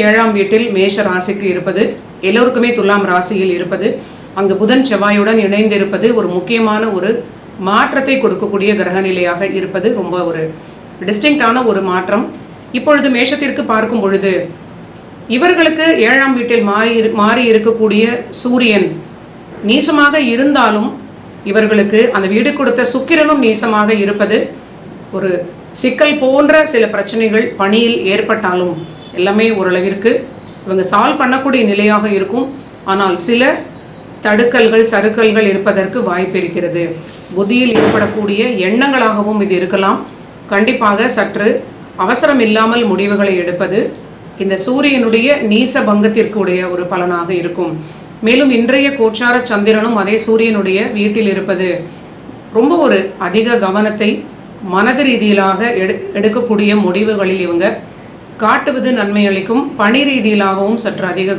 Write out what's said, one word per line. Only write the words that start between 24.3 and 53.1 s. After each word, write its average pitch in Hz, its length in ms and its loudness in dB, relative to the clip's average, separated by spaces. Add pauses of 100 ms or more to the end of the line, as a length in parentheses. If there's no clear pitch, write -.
ஒரு 190 120 -2 (500)
சிக்கல் 294 420 2
போன்ற 294 400 4 (120)
சில 220 200 4
பிரச்சனைகள் 220 540 0 (140)
பணியில் 226 360 2 (160)
ஏற்பட்டாலும் 180 640 -2 (420)
எல்லாமே 202 300 2 (100)
ஓரளவிற்கு 190 540 0 (540)
இவங்க 190 280 0
சால்வ் 262 280 2
பண்ணக்கூடிய 262 500 2
நிலையாக 208 340 2 (120)
இருக்கும். 240 300 -2 (440)
ஆனால் 190 340 0
சில 247 260 2 (720)
தடுக்கல்கள், 226 680 4
சறுக்கல்கள் 214 600 2
இருப்பதற்கு 196 480 0 (100)
வாய்ப்பு 185 320 -2
இருக்கிறது. 170 420 -4 (540)
புத்தியில் 240 440 2
ஏற்படக்கூடிய 208 600 0 (240)
எண்ணங்களாகவும் 214 800 0
இது 185 140 0
இருக்கலாம். 196 420 0 (500)
கண்டிப்பாக 220 640 2
சற்று 202 340 -2 (560)
அவசரம் 262 420 2
இல்லாமல் 220 440 2
முடிவுகளை 196 520 0
எடுப்பது 180 360 -2 (680)
இந்த 196 100 0 (120)
சூரியனுடைய 254 720 2 (140)
நீச 247 360 2
பங்கத்திற்குடைய 208 720 2 (140)
ஒரு 180 180 -2
பலனாக 180 380 -2 (100)
இருக்கும். 170 320 -4 (560)
மேலும் 262 300 4
இன்றைய 269 300 2 (100)
கோச்சார 226 380 2 (140)
சந்திரனும் 214 520 2
அதே 208 140 0 (100)
சூரியனுடைய 214 540 2 (180)
வீட்டில் 208 360 0
இருப்பது 185 340 -2 (920)
ரொம்ப 294 180 4 (100)
ஒரு 202 120 4 (300)